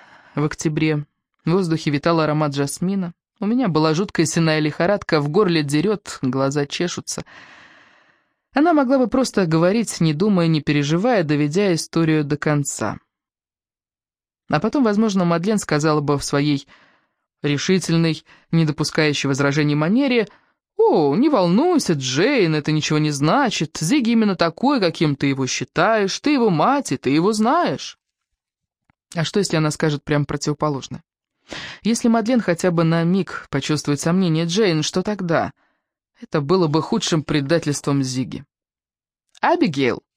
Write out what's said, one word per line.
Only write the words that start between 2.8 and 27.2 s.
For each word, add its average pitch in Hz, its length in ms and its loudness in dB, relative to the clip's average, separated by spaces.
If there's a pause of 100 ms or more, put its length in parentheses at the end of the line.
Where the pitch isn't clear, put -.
У 196 60 -4
меня 240 220 0
была 156 260 2
жуткая 175 320 0
сенная 160 340 0
лихорадка, 170 600 0
в 147 80 -2
горле 170 340 2
дерет, 151 600 -2
глаза 135 440 0
чешутся. - 580 -6 (1300)
Она 320 200 4
могла 277 240 2
бы 254 80 2
просто 214 400 0
говорить, 175 540 0
не 160 120 4
думая, 180 340 2
не 160 140 2
переживая, 165 640 0
доведя 151 480 0
историю 156 500 0
до 143 140 -4
конца. 143 600 -2 (1500)
А 151 100 0
потом, 247 240 0
возможно, 208 400 2
Мадлен 175 340 0
сказала 151 420 0
бы 143 180 0
в 135 60 -8
своей 143 420 -2 (760)
решительной, 165 800 0 (280)
не 165 160 4
допускающей 151 600 0
возражений 143 480 0
манере: 220 540 0 (480)
"О, 180 400 4
не 285 140 4
волнуйся, 226 640 2
Джейн, 156 600 0
это 151 180 -2
ничего 156 260 0
не 151 120 0
значит. 160 720 -2
Зигги 226 300 0
именно 214 260 2
такой, 226 440 0
каким 160 360 0
ты 143 120 -2
его 135 180 -2
считаешь. 196 760 -2
Ты 285 120 0
его 240 180 2
мать, 196 420 0
и 131 60 -2
ты - 100 -6
его 165 240 2